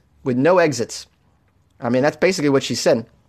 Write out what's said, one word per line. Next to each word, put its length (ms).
with 140
no 220
exits." 460
I 80
mean, 120
that's 140
basically 340
what 140
she 120
said. 300